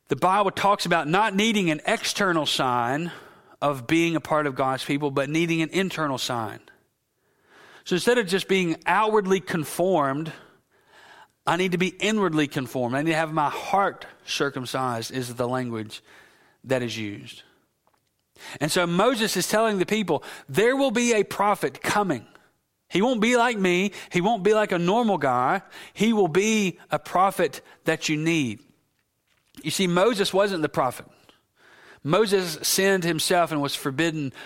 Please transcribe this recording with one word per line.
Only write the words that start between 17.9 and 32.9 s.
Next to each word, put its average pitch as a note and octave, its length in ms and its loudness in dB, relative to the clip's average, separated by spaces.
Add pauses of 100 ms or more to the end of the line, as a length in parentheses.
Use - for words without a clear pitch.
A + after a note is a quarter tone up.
And D3+ 100 -2
so F3+ 160 2
Moses G#3 480 2
is F#3 140 -2
telling G#3+ 300 2
the F3 60 2
people, F3+ 380 -2 (240)
"There A3 300 2
will C4+ 140 2
be A#3+ 200 2
a G#3 140 2
prophet G3 560 -2
coming. E3+ 440 -2 (600)
He F3 140 0
won't A#3+ 180 2
be A#3 160 4
like A#3 220 2
me. F#3+ 340 2 (180)
He F3+ 120 0
won't G3+ 220 0
be G#3 100 6
like G#3+ 180 2
a F3+ 80 0
normal G3 380 2
guy. C#3+ 460 2 (300)
He A3+ 200 2
will G3+ 160 4
be G3 500 2 (100)
a D3 100 0
prophet F#3 600 0 (240)
that D#3+ 240 -2
you D#3 80 0
need." D3+ 460 -2 (1000)
You D#3 100 -6
see, F#3+ 160 0
Moses F#3+ 460 2
wasn't G3 280 0
the D3 80 -2
prophet. C3+ 360 -2 (960)
Moses F#3 600 2
sinned F#3+ 420 2